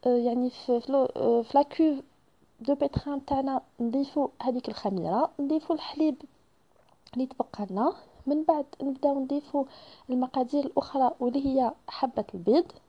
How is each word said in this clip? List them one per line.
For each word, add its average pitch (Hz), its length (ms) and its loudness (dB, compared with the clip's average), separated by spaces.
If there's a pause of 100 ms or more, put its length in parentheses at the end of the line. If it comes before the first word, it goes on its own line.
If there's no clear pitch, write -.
آه، 247 120 4
يعني 240 320 0
في، 240 300 -2
في 233 120 -8
لو-، 269 140 4 (100)
آه، 233 260 2
في 226 160 0
لاكوف 294 460 2 (560)
دو 277 160 0
بيتران 285 500 -2
تاعنا 269 360 -2 (180)
نضيفوا 269 480 0 (140)
هذيك 247 280 -2
الخميره، 196 720 -2
نضيفوا 311 360 0
الحليب 302 460 -2 (920)
اللي 262 120 -2
تبقى - 440 -8
لنا. 220 240 0 (320)
من 294 180 0
بعد 302 220 2 (160)
نبداو 277 380 0
نضيفوا 277 460 -2 (440)
المقادير 254 560 0
الاخرى 269 540 0
واللي 254 280 -2
هي 262 260 2 (140)
حبه 240 460 -4
البيض 214 380 2 (180)